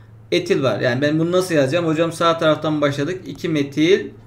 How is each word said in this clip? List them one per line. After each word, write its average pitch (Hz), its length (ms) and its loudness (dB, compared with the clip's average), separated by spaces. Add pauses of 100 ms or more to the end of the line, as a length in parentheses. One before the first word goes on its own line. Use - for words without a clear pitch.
(320)
etil 175 300 0
var. 110 180 0
Yani 123 220 0
ben 151 160 2
bunu 165 140 0
nasıl 180 220 0
yazacağım? 151 320 2
Hocam 160 260 0
sağ 165 260 0
taraftan 151 420 0
başladık. 143 460 -2
İki 170 220 -8
metil, 156 600 0 (160)